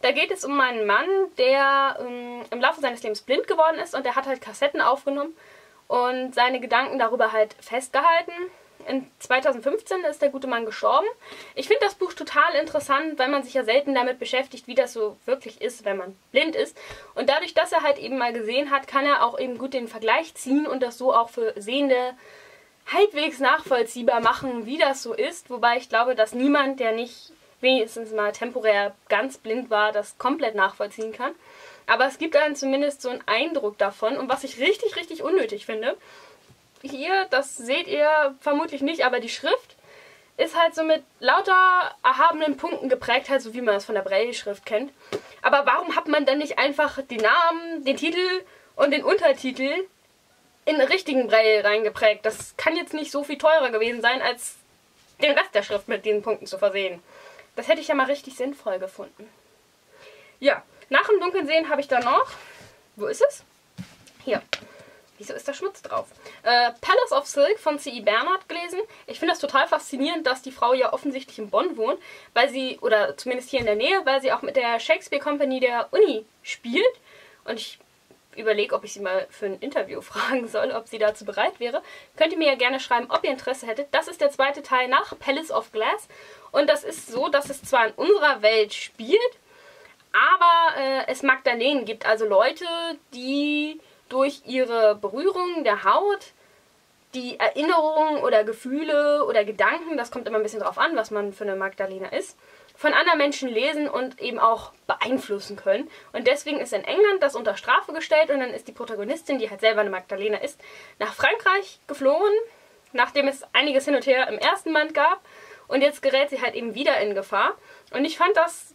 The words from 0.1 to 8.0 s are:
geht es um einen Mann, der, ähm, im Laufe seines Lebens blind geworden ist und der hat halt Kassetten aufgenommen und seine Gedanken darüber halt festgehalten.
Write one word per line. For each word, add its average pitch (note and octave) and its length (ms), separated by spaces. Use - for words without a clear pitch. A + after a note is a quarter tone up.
geht D#4+ 200
es F#4+ 120
um C#4+ 160
einen A#3+ 280
Mann, A3 200
der, C#4 640
ähm, B3 500
im A#3+ 120
Laufe D4+ 200
seines A#3+ 220
Lebens G#3+ 180
blind - 240
geworden D#4+ 320
ist D#4+ 160
und - 140
der B3 80
hat C4+ 100
halt C4 160
Kassetten C#4+ 400
aufgenommen C#4+ 560
und B3 460
seine B3 260
Gedanken A#3+ 380
darüber A3+ 340
halt G#3+ 300
festgehalten. E4+ 720